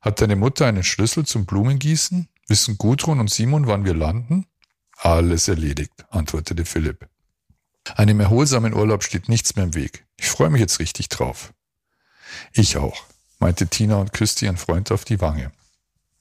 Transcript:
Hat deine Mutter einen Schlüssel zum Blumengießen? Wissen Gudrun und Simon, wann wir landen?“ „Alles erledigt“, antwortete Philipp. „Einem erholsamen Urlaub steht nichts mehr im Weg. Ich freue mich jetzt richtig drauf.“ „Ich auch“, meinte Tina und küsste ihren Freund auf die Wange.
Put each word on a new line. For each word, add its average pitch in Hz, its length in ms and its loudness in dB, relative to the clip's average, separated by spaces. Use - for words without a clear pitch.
Hat 110 200 0
deine 104 140 4
Mutter 127 320 2
einen 101 160 0
Schlüssel 113 440 0
zum 101 200 -2
Blumengießen? 139 840 0
Wissen 107 280 2
Gudrun 135 440 2
und 107 100 0
Simon, 135 380 2
wann 101 160 0
wir 92 100 2
landen?“ 117 520 -2
„Alles 85 460 2
erledigt“, 76 600 -4
antwortete 82 560 -4
Philipp. - 420 -4
„Einem 104 260 4
erholsamen 113 540 2
Urlaub 107 280 0
steht - 280 -4
nichts - 260 0
mehr 98 80 0
im 82 100 -2
Weg. - 300 -8
Ich - 100 -6
freue 156 220 2
mich 135 100 4
jetzt - 180 0
richtig - 300 -6
drauf.“ - 460 -8
„Ich - 240 2
auch“, - 300 -6
meinte 87 280 0
Tina 107 300 0
und 101 160 -2
küsste - 320 -2
ihren 90 140 -2
Freund 90 340 -2
auf 98 140 -2
die 101 160 -2
Wange. 73 300 -4